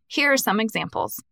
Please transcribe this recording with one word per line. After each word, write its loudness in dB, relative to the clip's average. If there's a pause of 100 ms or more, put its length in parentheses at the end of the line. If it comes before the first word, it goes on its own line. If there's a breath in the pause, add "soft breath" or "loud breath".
Here 2
are 6
some 0
examples. -4 (100)